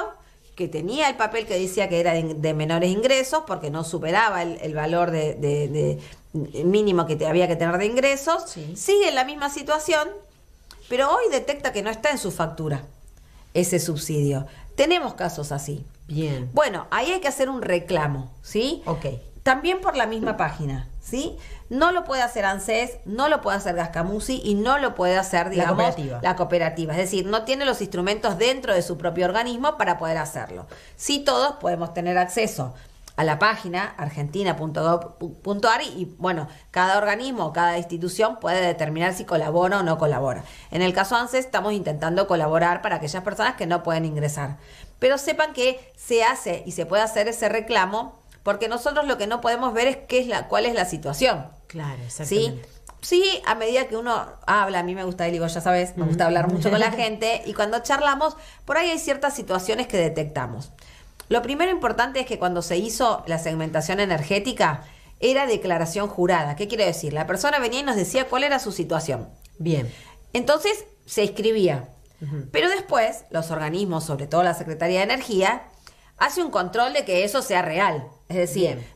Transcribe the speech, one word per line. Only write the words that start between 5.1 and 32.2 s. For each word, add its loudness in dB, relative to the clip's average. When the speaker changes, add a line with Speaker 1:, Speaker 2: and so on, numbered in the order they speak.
Speaker 1:
de, 0
de, 0
de -4
mínimo 4
que -2
te, 0
había 4
que 0
tener 0
de 0
ingresos, 0
Speaker 2:
Sí. -12
Speaker 1:
sigue 4
en 0
la 2
misma -6
situación, 0
pero 2
hoy 4
detecta -2
que -4
no -4
está 0
en -2
su -4
factura -4
ese 2
subsidio. 0
Tenemos 2
casos -6
así. -8
Speaker 2:
Bien. -4
Speaker 1:
Bueno, 2
ahí 0
hay 0
que -2
hacer 0
un -6
reclamo, 0
¿sí? -2
Speaker 2:
Ok. -4
Speaker 1:
También 2
por 0
la 2
misma -4
página, -4
¿sí? -6
No 4
lo 0
puede -2
hacer 0
anses, -2
no 0
lo 4
puede 0
hacer -2
Gascamusi -2
y 2
no 4
lo 0
puede 4
hacer, 2
Speaker 2:
La -4
Speaker 1:
digamos, 2
Speaker 2:
cooperativa. 0
Speaker 1:
la 2
cooperativa. 0
Es -2
decir, 0
no 0
tiene 0
los 2
instrumentos 0
dentro 2
de 4
su -4
propio 0
organismo 0
para 4
poder -2
hacerlo. -8
Sí, -2
todos 2
podemos -2
tener 0
acceso 0